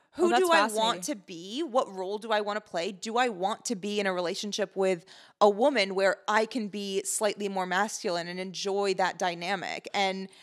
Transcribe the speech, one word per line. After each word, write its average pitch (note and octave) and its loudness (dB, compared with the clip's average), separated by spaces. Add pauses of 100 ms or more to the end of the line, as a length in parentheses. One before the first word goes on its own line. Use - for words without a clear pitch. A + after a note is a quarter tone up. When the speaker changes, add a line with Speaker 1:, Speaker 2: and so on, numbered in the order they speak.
(180)
Speaker 1:
Oh, D#4 0
Speaker 2:
who - 4
Speaker 1:
that's - 6
Speaker 2:
do F4+ 4
I E4 8
want A3 0
Speaker 1:
fascinating. A3 0
Speaker 2:
to D4 -4
be? G3 -8
What B3 0
role F#3+ -6
do A3 -6
I G#3+ 4
wanna G#3 -4
play? F3+ -4
Do G#3+ -8
I B3 4
want G3 -4
to A#3 -2
be G#3 -2
in G3 -2
a F#3+ 2
relationship F#3+ -4
with F#3+ 2 (360)
a G#3 8
woman G#3 4
where F#3+ 2 (100)
I G#3+ 4
can A3 -4
be G3 -4
slightly G#3 -2
more F#3+ -2
masculine F3+ -2
and F3+ -8
enjoy F#3+ -2
that F3+ 0
dynamic? F3 -4
And F#3+ -2 (140)